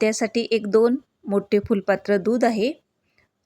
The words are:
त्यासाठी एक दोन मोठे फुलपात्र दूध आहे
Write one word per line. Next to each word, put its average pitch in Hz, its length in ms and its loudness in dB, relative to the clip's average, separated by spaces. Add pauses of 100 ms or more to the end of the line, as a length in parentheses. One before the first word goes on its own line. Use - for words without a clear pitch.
त्यासाठी 220 500 -2
एक 220 180 -2
दोन 233 280 4 (300)
मोठे 202 340 0
फुलपात्र 202 580 -2
दूध 220 260 0
आहे 226 280 0 (720)